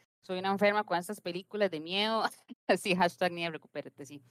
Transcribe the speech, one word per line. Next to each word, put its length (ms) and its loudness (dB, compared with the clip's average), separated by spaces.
soy 160 -4
una 120 0
enferma 320 4
con 140 0
estas 240 -6
películas 500 -2
de 80 -4
miedo. 440 0
<laughs> 540 -2
Sí, 180 0
hashtag 360 2
Nia 180 -4
recupérate, 560 -10
sí. 260 -16